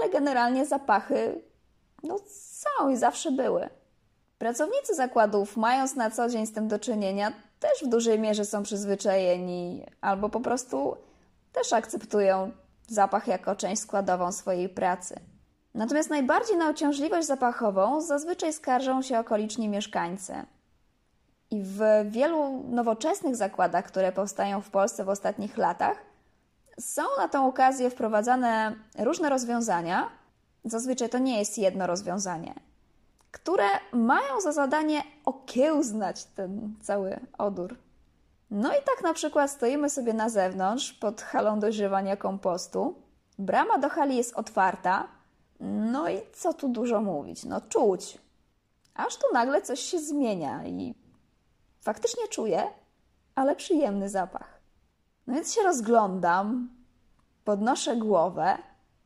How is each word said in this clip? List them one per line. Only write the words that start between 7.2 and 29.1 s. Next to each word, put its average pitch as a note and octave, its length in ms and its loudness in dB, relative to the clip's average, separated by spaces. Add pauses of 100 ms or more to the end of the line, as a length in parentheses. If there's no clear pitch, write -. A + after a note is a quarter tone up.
też D#5 120 2 (120)
w C4+ 40 0
dużej A#3 320 4
mierze G#3+ 260 2
są G3+ 180 -2
przyzwyczajeni F#3 1200 0 (160)
albo G3+ 280 0
po A3 100 -2
prostu C4 580 -2 (540)
też - 220 0
akceptują G3 800 2 (360)
zapach G#3 400 2
jako G3 280 -2
część G3+ 260 -4
składową F#3 500 0
swojej F#3 380 -2
pracy. F#3 500 -2 (540)
Natomiast C#4+ 360 0
najbardziej E4 480 2
na D#4+ 120 2
uciążliwość D4+ 580 0
zapachową A#3+ 760 2
zazwyczaj D#4+ 520 -2
skarżą C4 480 0
się B3+ 180 0
okoliczni G#3+ 500 -2
mieszkańcy. F#3+ 640 -4 (1200)
I G#3 120 -2
w G3 160 -8 (260)
wielu C4+ 640 0
nowoczesnych A#3+ 640 0
zakładach, F#3+ 500 0
które F#3+ 260 0
powstają G3+ 500 -2
w - 80 -14
Polsce G3+ 340 2
w F#3+ 60 -6
ostatnich G3+ 480 -4
latach, F3+ 400 0 (800)
są - 220 -6 (160)
na E4+ 100 0
tą C4+ 200 2
okazję C4 420 4
wprowadzane A3+ 840 0 (240)
różne D4+ 300 0